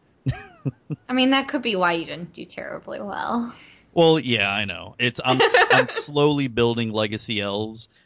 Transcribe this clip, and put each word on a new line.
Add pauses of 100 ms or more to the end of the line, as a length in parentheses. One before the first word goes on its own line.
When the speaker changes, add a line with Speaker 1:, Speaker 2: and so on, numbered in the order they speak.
(260)
Speaker 1:
<laughs> (760)
Speaker 2:
I
mean,
that
could
be
why
you
didn't
do
terribly
well. (400)
Speaker 1:
Well,
yeah,
I
know.
It's,
I'm
s-,
Speaker 2:
<laughs>
Speaker 1:
I'm
slowly
building
Legacy
Elves, (160)